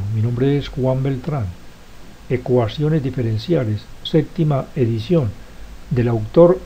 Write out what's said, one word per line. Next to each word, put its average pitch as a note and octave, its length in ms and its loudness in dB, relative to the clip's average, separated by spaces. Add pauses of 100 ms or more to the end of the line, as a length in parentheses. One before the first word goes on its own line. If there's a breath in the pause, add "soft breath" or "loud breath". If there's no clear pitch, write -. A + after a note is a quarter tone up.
(160)
Mi G#2+ 80 2
nombre B2 340 2
es C#3 120 -4
Juan C3 340 0
Beltrán. C3+ 420 -4 (840)
Ecuaciones B2 720 2
diferenciales, A2+ 800 0 (180)
séptima D3+ 640 0 (100)
edición, A#2 540 0 (640 loud breath)
del A#2+ 160 2
autor E3 580 6